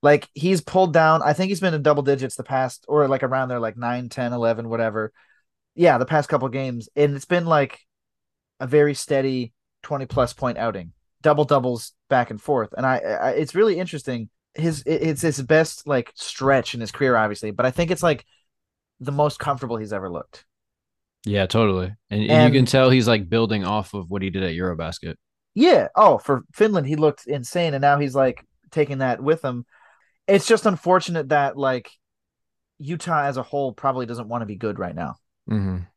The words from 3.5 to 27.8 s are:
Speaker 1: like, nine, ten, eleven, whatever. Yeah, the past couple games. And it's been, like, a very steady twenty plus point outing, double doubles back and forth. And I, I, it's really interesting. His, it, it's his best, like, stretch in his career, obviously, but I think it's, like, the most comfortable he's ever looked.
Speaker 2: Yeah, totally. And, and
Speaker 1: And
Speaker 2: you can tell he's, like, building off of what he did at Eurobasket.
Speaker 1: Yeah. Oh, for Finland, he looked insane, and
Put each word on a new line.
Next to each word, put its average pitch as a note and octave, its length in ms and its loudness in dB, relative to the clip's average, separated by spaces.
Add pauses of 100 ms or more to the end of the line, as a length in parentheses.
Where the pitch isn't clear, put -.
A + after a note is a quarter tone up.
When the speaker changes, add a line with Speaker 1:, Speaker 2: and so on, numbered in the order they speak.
Speaker 1:
like, A2 160 -6
nine, A#2+ 320 -6
ten, B2 240 -6
eleven, A#2 340 -2
whatever. A2 460 -2 (640)
Yeah, E3 220 6
the B2 80 0
past D3+ 220 0
couple C3+ 220 -2
games. B2 440 -8
And C#3+ 220 2
it's C3+ 80 -12
been, F3 220 0
like, D3 340 0 (800)
a C3 80 -6
very D3 280 4
steady C3+ 580 -2 (280)
twenty C3+ 240 -8
plus B2 280 -2
point B2 240 -6
outing, F#2+ 340 -6 (300)
double D3 240 4
doubles B2+ 480 0 (160)
back B2 220 2
and G#2+ 100 -12
forth. A#2+ 340 -2
And B2+ 100 -4
I, C3 120 2
I, G#2+ 340 -2
it's D3 240 -2
really G3 240 2
interesting. C3 500 -8 (260)
His, D#3+ 300 -2
it, D3+ 180 0
it's D#3 180 -2
his D3+ 200 -2
best, D#3 460 2
like, C3 280 -2
stretch - 580 0
in A#2 80 -8
his G#2+ 100 -10
career, C3 240 2
obviously, G#2+ 360 -2
but A#2+ 140 -2
I B2+ 60 0
think E3+ 180 -2
it's, F3 140 -2
like, D#3 220 0 (760)
the C3+ 140 -8
most D3 260 0
comfortable B2+ 380 -4
he's G#2+ 160 -8
ever F#2+ 160 -6
looked. - 340 -14 (800)
Speaker 2:
Yeah, G2+ 220 0
totally. G2 500 0 (140)
And, G#2 140 -2
and A2 80 2
Speaker 1:
And D3+ 220 8
Speaker 2:
you C#3 60 6
can B2 60 6
tell C3 240 4
he's, B2+ 180 4
like, G#2+ 220 2
building A2 340 0
off G2+ 300 -4
of F#2 160 -10
what G2 120 -6
he G2 80 -4
did F#2+ 140 -6
at F2 80 -4
Eurobasket. E2 640 -8 (400)
Speaker 1:
Yeah. B3 400 4
Oh, F#3+ 220 6
for C3+ 340 -2
Finland, G3 360 0
he D#3 100 -4
looked D3+ 280 0
insane, C#3+ 480 -4
and C3+ 80 -4